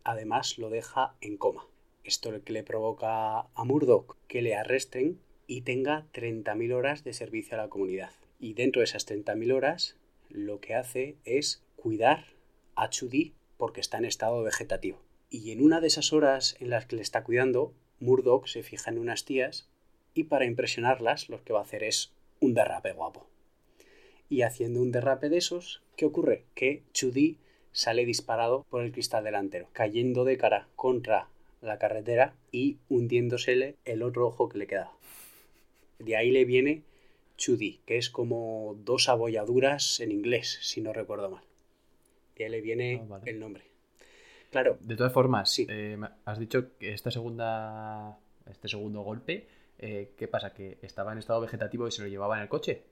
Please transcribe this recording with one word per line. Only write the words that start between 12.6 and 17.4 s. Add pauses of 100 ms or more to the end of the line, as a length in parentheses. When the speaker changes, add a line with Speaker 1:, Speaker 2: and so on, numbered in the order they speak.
Speaker 1:
a
Chudi (240)
porque
está
en
estado
vegetativo. (280)
Y
en
una
de
esas
horas
en
las
que
le
está
cuidando, (260)